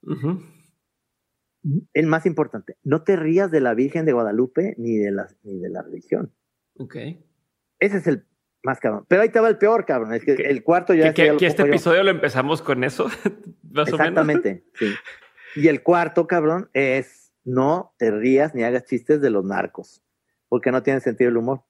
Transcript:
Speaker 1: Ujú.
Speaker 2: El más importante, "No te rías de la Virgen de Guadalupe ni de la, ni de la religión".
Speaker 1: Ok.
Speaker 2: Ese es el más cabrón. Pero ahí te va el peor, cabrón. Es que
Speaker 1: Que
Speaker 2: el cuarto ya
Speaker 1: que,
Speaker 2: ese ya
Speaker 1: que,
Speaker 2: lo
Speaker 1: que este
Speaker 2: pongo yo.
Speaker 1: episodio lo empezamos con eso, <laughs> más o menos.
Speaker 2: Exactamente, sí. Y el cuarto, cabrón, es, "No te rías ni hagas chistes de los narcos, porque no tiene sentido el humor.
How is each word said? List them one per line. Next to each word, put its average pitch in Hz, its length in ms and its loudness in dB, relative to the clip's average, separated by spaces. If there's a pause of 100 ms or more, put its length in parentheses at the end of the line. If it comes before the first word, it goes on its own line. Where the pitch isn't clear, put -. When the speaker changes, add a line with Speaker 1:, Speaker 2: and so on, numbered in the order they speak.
Speaker 1:
Ujú. 156 380 -6 (1500)
Speaker 2:
El 156 140 0
más 160 200 0
importante, 147 560 -4
"No 151 200 0
te 190 140 2
rías 170 340 0
de 156 100 2
la 123 140 0
Virgen 139 320 -2
de 151 60 2
Guadalupe 123 680 0
ni 117 180 -2
de 104 140 0
la, 98 180 -6 (140)
ni 95 160 -12
de 90 120 -10
la 92 120 -12
religión". - 500 -6 (460)
Speaker 1:
Ok. - 180 -16 (840)
Speaker 2:
Ese 196 180 0
es 165 80 -4
el 143 180 -2 (380)
más 131 180 -6
cabrón. 104 280 -4
Pero 190 140 4
ahí 226 60 4
te 233 120 2
va 226 80 4
el 214 100 0
peor, 208 260 2
cabrón. 117 300 -2
Es 113 100 -4
que 143 120 2
Speaker 1:
Que - 80 -4
Speaker 2:
el 135 180 -2
cuarto 175 320 2
ya 160 100 4
Speaker 1:
que, 156 40 4
Speaker 2:
ese 156 100 -2
ya 170 80 6
Speaker 1:
que, 151 60 4
Speaker 2:
lo 147 60 2
Speaker 1:
que 175 80 2
este 156 160 0
Speaker 2:
pongo 143 40 4
yo. 143 40 2
Speaker 1:
episodio 170 340 2
lo 196 60 2
empezamos 143 520 -2
con 127 220 -2
eso, - 220 -2
<laughs> - 640 -8
más 147 220 0
o 160 60 -2
menos. 160 300 2
Speaker 2:
Exactamente, 151 360 -2 (100)
sí. 113 120 -4 (680)
Y 151 140 2
el 143 140 0
cuarto, 170 440 0
cabrón, 170 460 -2
es, 131 600 -2 (120)
"No 135 540 -2
te 113 120 0
rías 131 440 2
ni 123 80 -2
hagas 120 220 -2
chistes 147 360 0
de 139 100 2
los 101 140 0
narcos, 95 580 -8 (460)
porque 123 220 0
no 127 120 0
tiene 135 180 0
sentido 123 300 0
el 117 60 0
humor. 127 340 -2